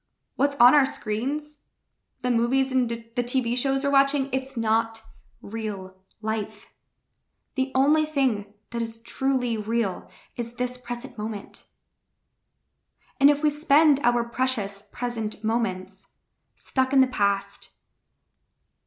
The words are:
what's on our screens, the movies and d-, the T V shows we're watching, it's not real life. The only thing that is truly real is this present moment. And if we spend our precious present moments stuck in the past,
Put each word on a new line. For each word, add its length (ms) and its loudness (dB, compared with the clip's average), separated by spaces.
what's 200 0
on 180 6
our 120 4
screens, 720 -2
the 80 0
movies 420 2
and 160 2
d-, 180 -6
the 60 2
T 180 0
V 140 -2
shows 300 0
we're 60 0
watching, 420 2
it's 240 -2
not 460 -2
real 540 -6
life. 480 -2
The 200 0
only 300 2
thing 500 0
that 120 -4
is 200 -4
truly 540 -2
real 520 -2
is 180 0
this 240 -2
present 400 -8
moment. 460 -8
And 100 8
if 120 2
we 80 4
spend 520 4
our 220 2
precious 580 -4
present 520 -4
moments 640 -2
stuck 360 0
in 80 6
the 60 6
past, 640 -4